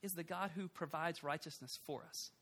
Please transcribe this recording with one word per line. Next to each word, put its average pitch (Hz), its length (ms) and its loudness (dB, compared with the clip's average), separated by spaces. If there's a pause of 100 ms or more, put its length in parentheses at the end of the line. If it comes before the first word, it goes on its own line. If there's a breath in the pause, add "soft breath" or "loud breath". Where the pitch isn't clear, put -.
is 202 100 -2
the 170 140 0
God 185 280 2
who 185 140 0
provides 160 560 2
righteousness 147 480 0 (140)
for 139 240 -2
us. - 200 -4 (120)